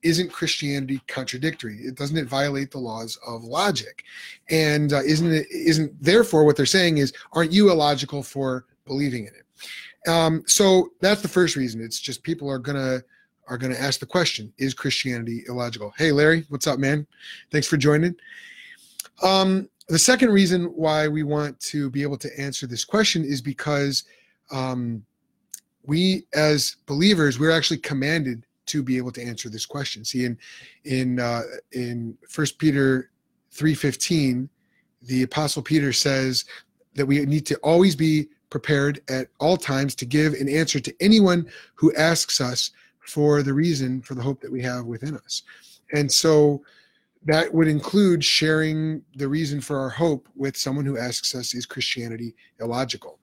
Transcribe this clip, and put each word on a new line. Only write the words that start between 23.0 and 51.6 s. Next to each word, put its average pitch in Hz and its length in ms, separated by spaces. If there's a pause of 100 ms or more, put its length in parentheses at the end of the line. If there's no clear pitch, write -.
is 139 160
because, 139 640 (460)
um, 123 540 (800)
we 180 520
as 151 500
believers, 151 540
we're 156 120
actually 160 280
commanded 135 680 (220)
to 151 160
be 127 160
able 123 140
to 120 100
answer 120 260
this 107 160
question. 135 400
See, 127 220
in, 120 100 (480)
in, 127 340
uh, 120 260 (280)
in 120 460 (100)
First - 300
Peter 135 520 (400)
three 156 240
fifteen, 135 760 (500)
the 127 220
Apostle 147 400
Peter 143 320
says 131 500 (480)
that 139 140
we 143 180
need 147 220
to 147 140
always 170 360
be 156 320 (220)
prepared 143 580
at 131 200 (100)
all 170 180
times 135 380
to - 100
give 151 300
an 135 160
answer 151 300
to - 200
anyone 190 500 (260)
who - 180
asks 160 480
us 123 300 (280)
for 147 420
the 135 120
reason 135 480
for 135 120
the 127 60
hope 131 220
that - 100
we 127 80
have 123 240
within 120 320
us. - 260 (520)
And 147 180
so 151 500 (640)
that 156 300
would 160 120
include 170 560
sharing 156 800 (140)
the 139 100
reason 143 360
for 147 160
our 135 100
hope 143 480
with 135 220
someone 139 260
who 139 140
asks 120 360
us, 123 200
"Is 120 100